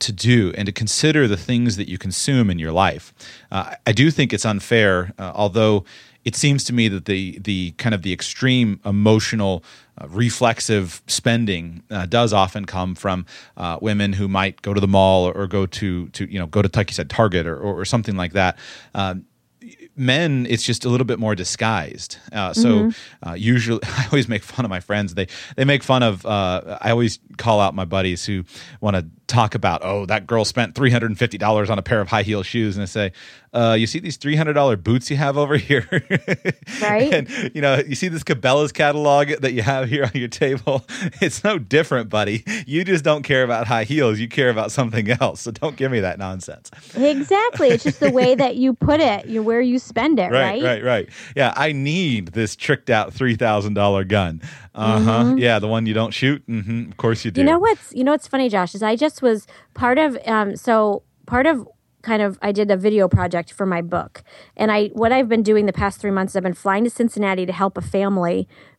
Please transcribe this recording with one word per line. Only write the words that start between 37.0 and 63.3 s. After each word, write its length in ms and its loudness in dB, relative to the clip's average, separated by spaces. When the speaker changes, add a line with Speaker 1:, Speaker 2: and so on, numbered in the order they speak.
Speaker 1:
And, 160 0
you 80 -4
know, 240 2
"You 80 -6
see 140 -4
this 140 -6
Cabela's 480 2
catalog 580 2
that 140 0
you 80 -2
have 260 0
here 160 0
on 100 -2
your 140 -4
table? 600 -2
<laughs> 340 -6
It's 200 -2
no 160 0
different, 520 -2
buddy. 340 -2
You 180 -2
just 180 0
don't 200 2
care 220 2
about 220 -2
high 180 0
heels. 340 0
You 100 -6
care 220 2
about 220 -2
something 380 0
else. 320 0
So 100 -8
don't 240 -6
give 140 -2
me 100 0
that 180 -4
nonsense." 520 -12
Speaker 2:
Exactly. 760 2
It's 160 2
just 160 -2
the 100 4
way 240 4
that 220 0
you 180 2
put 260 2
it, 260 0
you, 160 -4
where 200 2
you 160 0
spend 400 0
it, 120 0
Speaker 1:
Right, 320 2
Speaker 2:
right? 0 -
Speaker 1:
right, 220 0
right. 240 0
Yeah, 220 2
"I 160 0
need 560 -2
this 280 -2
tricked 340 -2
out 240 2
three 220 0
thousand 360 0
dollar 320 2
gun." 380 0
Uh-huh. 240 2
Speaker 2:
Mm-hmm. 140 4
Speaker 1:
Yeah, 220 4
the 80 -2
one 180 0
you 80 -2
don't 180 0
shoot? 340 0
Mm-hmm. 440 -6
Of 60 -18
course 280 0
you 60 -4
do. 100 -2
Speaker 2:
You 60 4
know 140 4
what's, 340 0
you 80 -2
know 80 2
what's 160 -2
funny, 220 -2
Josh, 260 -2
is 80 -8
I 140 0
just 260 -2
was 240 0
part 240 2
of, 280 2
um, 300 0
so 480 0
part 200 2
of 220 0
kind 180 0
of, 220 -2
I 80 0
did 220 0
a 40 4
video 300 2
project 460 0